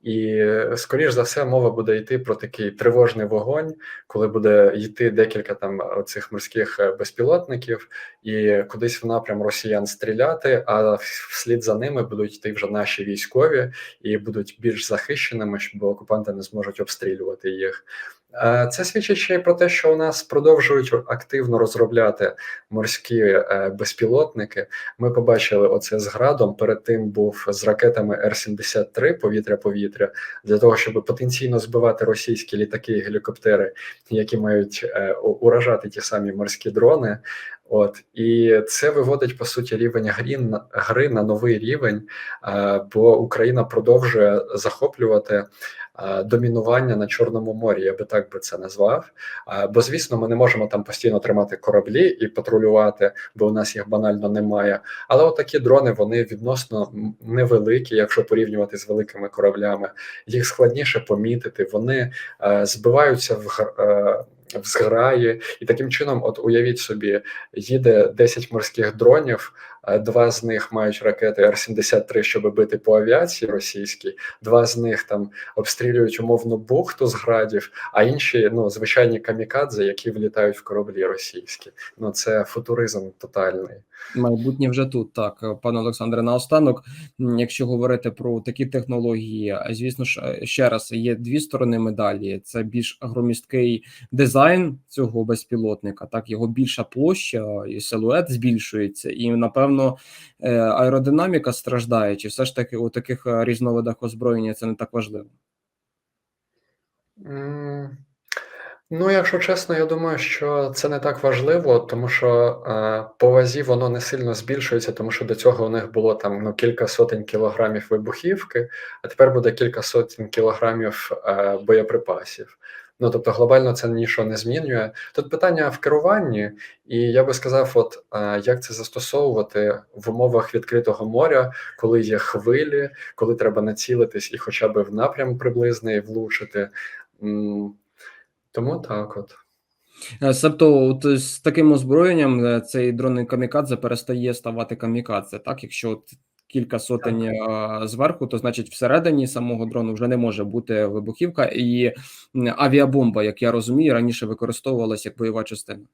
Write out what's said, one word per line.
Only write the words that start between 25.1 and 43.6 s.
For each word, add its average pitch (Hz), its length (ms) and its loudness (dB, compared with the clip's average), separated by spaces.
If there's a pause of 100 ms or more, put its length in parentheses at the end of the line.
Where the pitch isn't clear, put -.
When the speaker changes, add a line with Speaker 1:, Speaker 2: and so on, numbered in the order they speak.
Speaker 1:
побачили 110 580 4
оце 104 300 0
з 104 80 -4
«Градом», 113 480 2
перед 107 300 0
тим 110 240 0
був 104 400 -2
з 104 160 -4
ракетами 104 500 2
Р 104 220 0
сімдесят - 560 -4
три 147 220 2
повітря-повітря, 104 1000 -2 (320)
для 104 140 2
того, 113 180 8
щоб 107 280 -2
потенційно 123 540 -2
збивати 117 460 0
російські 110 520 -2
літаки 107 360 -4
і 104 80 0
гелікоптери, 101 720 0 (380)
які 110 260 -2
мають, 104 480 0
е, 98 280 -4
у-, - 160 -2
уражати 117 600 2
ті 104 120 -12
самі 101 320 -4
морські 104 380 -6
дрони. 110 480 4 (500)
От. 101 360 0 (100)
І 113 540 4
це - 220 0
виводить, 135 480 0
по 117 60 -6
суті, 117 320 -4
рівень 117 320 0
грі 123 280 -4
на, 110 340 -4
гри 123 380 0
на 113 140 0
новий 107 360 2
рівень, 113 440 -2 (460)
е, 101 360 0 (100)
бо 110 240 8
Україна 117 460 2